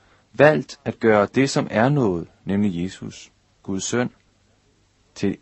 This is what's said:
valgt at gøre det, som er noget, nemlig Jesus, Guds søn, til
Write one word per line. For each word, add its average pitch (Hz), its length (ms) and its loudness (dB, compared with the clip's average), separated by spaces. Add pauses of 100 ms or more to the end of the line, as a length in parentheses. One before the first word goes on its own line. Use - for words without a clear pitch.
(340)
valgt - 520 2
at 117 140 -8
gøre 107 360 4
det, 135 140 2
som - 200 -4
er 113 200 2
noget, 101 380 -2 (180)
nemlig 98 380 -2
Jesus, - 480 -12 (320)
Guds 95 200 -8
søn, 120 260 -4 (1040)
til 98 260 -4